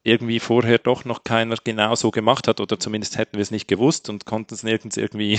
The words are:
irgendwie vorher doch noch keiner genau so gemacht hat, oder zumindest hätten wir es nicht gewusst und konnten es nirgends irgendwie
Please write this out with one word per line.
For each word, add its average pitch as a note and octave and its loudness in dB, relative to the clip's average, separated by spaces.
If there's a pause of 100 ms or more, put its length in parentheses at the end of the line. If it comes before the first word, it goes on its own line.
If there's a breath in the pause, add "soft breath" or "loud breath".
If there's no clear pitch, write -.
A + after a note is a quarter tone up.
irgendwie A2+ 2
vorher A#2 4
doch - 0
noch A#2+ -6
keiner A2+ 0
genau A2 0
so A2+ 2
gemacht A2+ 2
hat, - 2
oder G#2 -2
zumindest G#2+ -4
hätten A2 -4
wir G#2 0
es G2+ -4
nicht G#2+ -6
gewusst A#2 0
und G#2 -10
konnten A2 -6
es - -12
nirgends A2 -2
irgendwie G#2+ -2